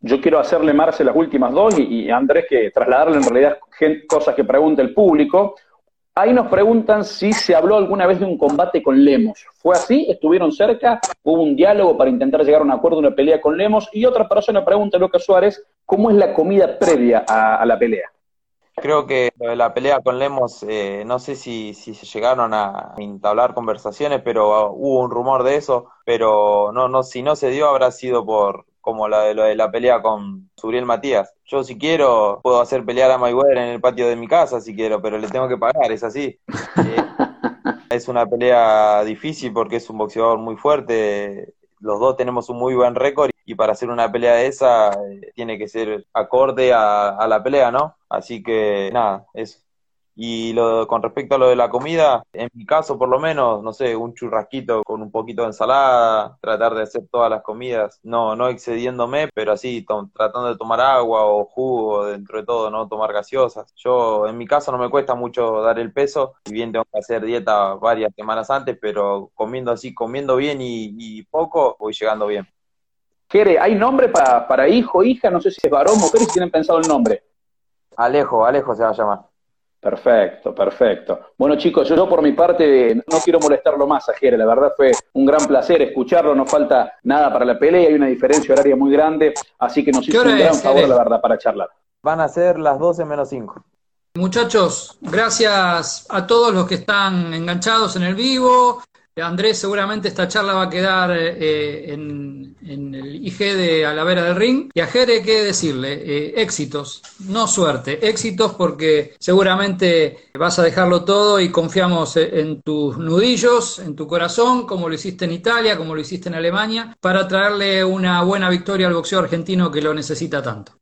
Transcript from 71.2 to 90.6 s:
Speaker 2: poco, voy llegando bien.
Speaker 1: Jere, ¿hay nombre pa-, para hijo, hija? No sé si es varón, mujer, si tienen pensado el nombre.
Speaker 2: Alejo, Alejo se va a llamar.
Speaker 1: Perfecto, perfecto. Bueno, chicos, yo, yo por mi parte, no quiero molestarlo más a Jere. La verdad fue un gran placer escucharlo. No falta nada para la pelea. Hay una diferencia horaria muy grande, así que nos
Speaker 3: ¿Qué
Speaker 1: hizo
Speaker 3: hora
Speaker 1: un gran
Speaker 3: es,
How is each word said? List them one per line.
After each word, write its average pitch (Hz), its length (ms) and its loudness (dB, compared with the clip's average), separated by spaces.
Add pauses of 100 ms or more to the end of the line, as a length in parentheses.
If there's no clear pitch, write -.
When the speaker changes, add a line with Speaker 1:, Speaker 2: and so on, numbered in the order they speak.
Speaker 2:
poco, 156 560 -2
voy 107 160 -8
llegando 107 320 -4
bien. 101 200 -6 (840)
Speaker 1:
Jere, 202 300 4
¿hay 208 160 2
nombre 254 320 2
pa-, 127 400 2
para 143 200 2
hijo, 196 360 2
hija? 240 260 0
No 175 100 -2
sé 185 120 -2
si - 100 -18
es 147 80 2
varón, 160 280 4
mujer, 202 240 4
si 233 100 -2
tienen 180 180 -2
pensado 160 300 0
el 160 80 -2
nombre. 147 340 0 (720)
Speaker 2:
Alejo, 120 480 0
Alejo 127 300 0
se 107 80 -4
va 113 80 0
a 107 40 -4
llamar. 104 260 -2 (600)
Speaker 1:
Perfecto, 104 760 0
perfecto. 98 640 -2 (200)
Bueno, 143 180 2
chicos, 156 320 0
yo, 165 80 2
yo 185 100 4
por 175 140 2
mi 147 120 2
parte, 143 640 4
no 139 300 0
quiero 165 160 4
molestarlo 143 460 2
más 147 240 -2
a - 20 0
Jere. 123 240 2
La 110 80 2
verdad 131 320 2
fue 135 160 4 (220)
un 135 100 2
gran 143 220 4
placer 143 340 2
escucharlo. 143 540 2
No 135 100 2
falta 135 480 2 (100)
nada 139 300 2
para 123 140 0
la 120 120 0
pelea. 165 300 6
Hay 151 60 4
una 143 140 2
diferencia 131 440 2
horaria 139 240 4
muy 139 160 2
grande, 151 400 2 (260)
así 127 240 -2
que 147 80 0
nos 131 140 2
Speaker 3:
¿Qué 147 60 -6
Speaker 1:
hizo 226 100 2
Speaker 3:
hora - 120 4
Speaker 1:
un - 60 2
gran 165 140 6
Speaker 3:
es, 143 100 0